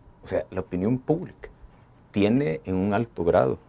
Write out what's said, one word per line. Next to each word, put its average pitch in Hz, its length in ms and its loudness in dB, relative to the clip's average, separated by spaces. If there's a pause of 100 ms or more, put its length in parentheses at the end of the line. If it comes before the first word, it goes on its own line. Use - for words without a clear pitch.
(240)
O - 40 -18
sea, - 240 -2
la 92 100 -6
opinión 101 380 -2
pública - 500 -6 (600)
tiene 131 520 2
en 92 120 -4
un 98 180 0
alto 104 320 -2
grado 85 440 4